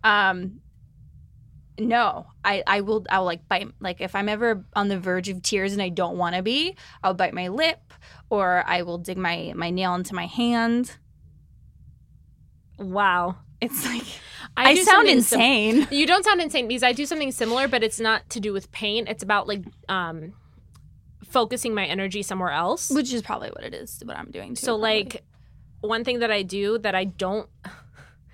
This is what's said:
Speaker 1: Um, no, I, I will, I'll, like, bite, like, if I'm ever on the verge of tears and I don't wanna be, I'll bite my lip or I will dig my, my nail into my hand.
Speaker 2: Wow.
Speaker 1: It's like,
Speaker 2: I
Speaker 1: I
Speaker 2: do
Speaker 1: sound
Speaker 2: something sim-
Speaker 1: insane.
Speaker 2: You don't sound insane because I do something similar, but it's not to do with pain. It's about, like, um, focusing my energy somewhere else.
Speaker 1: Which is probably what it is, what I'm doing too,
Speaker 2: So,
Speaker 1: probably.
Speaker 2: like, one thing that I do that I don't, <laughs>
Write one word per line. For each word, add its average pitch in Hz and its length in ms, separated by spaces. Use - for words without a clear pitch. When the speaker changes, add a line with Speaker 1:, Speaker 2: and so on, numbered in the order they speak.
Speaker 1:
Um, 190 580
no, 226 480
I, 294 240
I 202 140
will, 214 300
I'll, 190 140
like, 170 240
bite, 196 200
like, 180 220
if 185 140
I'm 202 160
ever 220 340
on 202 140
the 196 100
verge 185 300
of 185 140
tears 196 320
and 202 80
I 185 80
don't 175 260
wanna 180 260
be, 294 320
I'll 190 100
bite 185 220
my 180 140
lip 302 440
or 185 360
I 175 140
will 170 160
dig 180 220
my, 170 360
my 170 140
nail 180 260
into 180 200
my 175 120
hand. 240 720
Speaker 2:
Wow. 185 580
Speaker 1:
It's - 240
like, 240 200
Speaker 2:
I 269 140
Speaker 1:
I 302 40
Speaker 2:
do 370 100
Speaker 1:
sound 415 240
Speaker 2:
something 254 120
sim- 226 200
Speaker 1:
insane. 240 500
Speaker 2:
You 285 160
don't 370 180
sound 392 160
insane 285 280
because 240 140
I 247 100
do 277 140
something 294 260
similar, 240 360
but 240 140
it's 220 180
not 220 300
to 233 100
do 208 120
with 196 200
pain. 214 340
It's 214 160
about, 202 240
like, 202 180
um, 170 440
focusing 240 480
my 196 100
energy 190 380
somewhere 185 300
else. 175 380
Speaker 1:
Which 262 220
is 233 100
probably - 280
what - 140
it - 100
is, - 300
what - 120
I'm - 140
doing - 240
too, - 100
Speaker 2:
So, 254 140
Speaker 1:
probably. 220 260
Speaker 2:
like, - 200
one 226 220
thing 247 180
that 226 120
I 202 100
do 202 360
that 202 180
I 190 80
don't, 190 440
<laughs> - 40